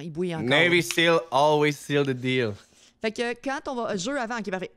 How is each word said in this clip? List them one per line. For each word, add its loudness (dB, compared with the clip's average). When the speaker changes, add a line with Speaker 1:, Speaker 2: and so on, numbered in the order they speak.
Speaker 1:
il -10
bouille -4
encore. -4
Speaker 2:
Navy 4
Seal, 2
always 4
seal -2
the -4
deal. 0
Speaker 1:
Fait -4
que -4
quand -4
on -6
va, -4
jeu -4
avant, -6
ok, -8
parfait. -6